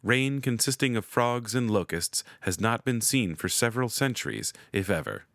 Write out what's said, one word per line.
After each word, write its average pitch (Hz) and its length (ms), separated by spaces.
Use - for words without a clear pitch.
Rain 135 380
consisting 127 560
of 107 80
frogs 120 520
and 123 140
locusts 90 540
has 90 200
not 113 240
been 120 160
seen 107 340
for 95 140
several 120 400
centuries, 120 640
if 95 180
ever. 64 460